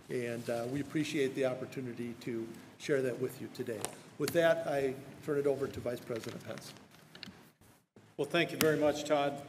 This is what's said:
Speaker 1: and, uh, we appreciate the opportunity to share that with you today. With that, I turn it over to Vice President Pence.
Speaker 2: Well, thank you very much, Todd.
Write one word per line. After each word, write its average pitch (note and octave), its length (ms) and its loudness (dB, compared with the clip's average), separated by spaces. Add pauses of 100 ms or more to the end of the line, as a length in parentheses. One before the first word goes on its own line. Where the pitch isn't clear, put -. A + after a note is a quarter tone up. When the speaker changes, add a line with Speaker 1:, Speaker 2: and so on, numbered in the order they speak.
Speaker 1:
and, A#2+ 420 -2
uh, A#2 200 0
we C#3+ 100 0
appreciate C#3 540 0
the C3+ 100 2
opportunity B2 760 -4
to A2+ 260 -4 (320)
share C#3+ 220 2
that B2 180 0
with B2 220 -4
you A2+ 140 -8
today. A#2+ 260 -4 (380)
With D3 160 0
that, E3 340 6
I C#3 260 2 (300)
turn D3 140 2
it C#3+ 80 2
over C3+ 200 4
to - 140 -6
Vice A#2+ 180 -2
President - 480 -6
Pence. - 260 -8 (1500)
Speaker 2:
Well, C#3+ 100 0
thank E3+ 240 2
you C#3 60 -6
very D#3 180 4
much, D3 280 2
Todd. C#3+ 440 2